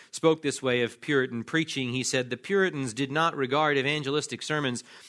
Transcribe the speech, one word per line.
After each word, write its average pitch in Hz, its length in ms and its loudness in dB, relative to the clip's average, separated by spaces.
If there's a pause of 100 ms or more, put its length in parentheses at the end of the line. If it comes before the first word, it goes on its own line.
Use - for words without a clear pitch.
(120)
spoke 160 320 4
this 143 180 -2
way 123 220 2
of - 180 -4
Puritan 127 420 0
preaching. 139 480 -2
He 127 120 -2
said, 127 260 0
"The 120 80 -4
Puritans 160 560 0
did 131 180 -2
not 160 240 2
regard 143 420 2
evangelistic 139 640 -2
sermons 143 400 -2 (260)